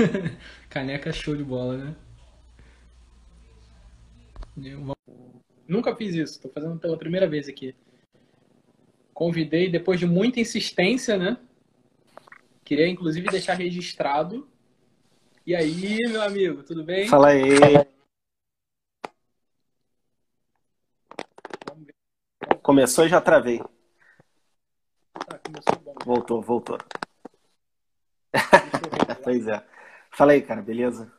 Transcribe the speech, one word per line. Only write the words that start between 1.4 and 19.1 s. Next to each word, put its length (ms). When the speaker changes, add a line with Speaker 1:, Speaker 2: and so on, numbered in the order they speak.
Speaker 1:
bola, 340
né? 180
Eu... 380
Nunca 280
fiz 200
isso, 260
tô 80
fazendo 300
pela 180
primeira 300
vez 200
aqui. 280
Convidei 560
depois 300
de 80
muita 320
insistência, 760
né? 220
Queria, 220
inclusive, 420
deixar 240
registrado. 960
E 80
aí, 540
meu 140
amigo, 420
tudo 220
bem? 240
Speaker 2:
Fala 180
aí. 140